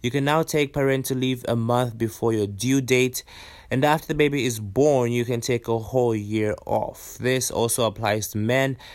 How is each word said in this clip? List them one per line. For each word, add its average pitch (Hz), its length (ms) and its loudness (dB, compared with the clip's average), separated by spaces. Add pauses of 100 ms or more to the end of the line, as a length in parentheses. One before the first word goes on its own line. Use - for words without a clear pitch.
you 120 80 -2
can 139 140 0
now 156 200 2
take 147 280 0
parental 135 460 0
leave 127 280 -2
a 120 120 0
month 120 400 0
before 113 340 -2
your 104 160 0
due 113 320 0
date. 127 460 0 (440)
And 131 140 0
after 151 240 2
the 160 80 -2
baby 143 300 2
is 113 160 -2
born, 123 500 2
you 120 140 0
can 120 160 -2
take 120 260 -2
a 117 100 0
whole 117 380 2
year 107 400 -2 (100)
off. - 520 -4
This 127 340 0
also 117 340 0
applies 107 440 -2
to - 80 -6
men. 127 400 0 (180)